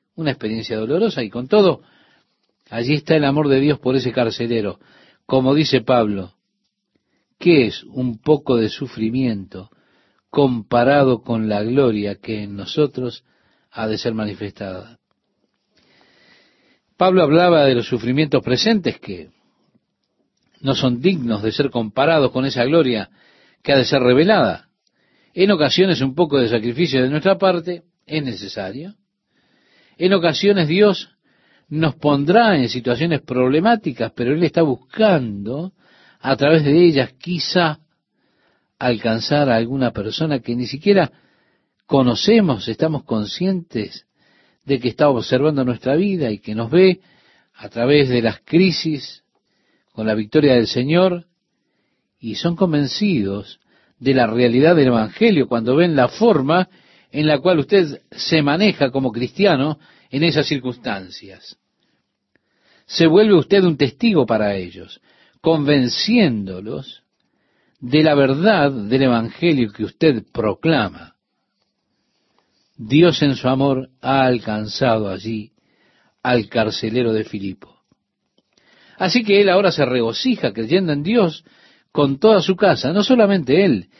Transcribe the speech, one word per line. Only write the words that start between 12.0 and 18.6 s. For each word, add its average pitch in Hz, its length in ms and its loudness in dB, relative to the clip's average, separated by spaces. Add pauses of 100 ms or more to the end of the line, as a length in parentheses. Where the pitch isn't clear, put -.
que 107 280 -10
en 101 140 -14
nosotros 127 640 -6 (480)
ha 113 160 -8
de 107 100 -4
ser 117 160 -6
manifestada?". 101 840 -10 (2000)
Pablo 185 260 4
hablaba 160 420 4
de 131 100 4
los 120 120 -4
sufrimientos 127 560 -2
presentes 165 560 -2